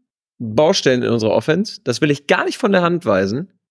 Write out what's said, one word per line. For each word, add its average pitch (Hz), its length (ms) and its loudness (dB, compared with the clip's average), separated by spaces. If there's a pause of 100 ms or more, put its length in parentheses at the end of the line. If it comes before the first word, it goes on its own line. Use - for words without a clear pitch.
(380)
Baustellen 127 640 0
in 110 80 -2
unserer 110 220 0
Offense. 165 520 -2
Das 123 180 -4
will 151 100 2
ich - 160 -6
gar 185 180 2
nicht 339 140 -6
von 202 120 0
der 180 120 2
Hand 170 240 -2
weisen. 104 440 0 (200)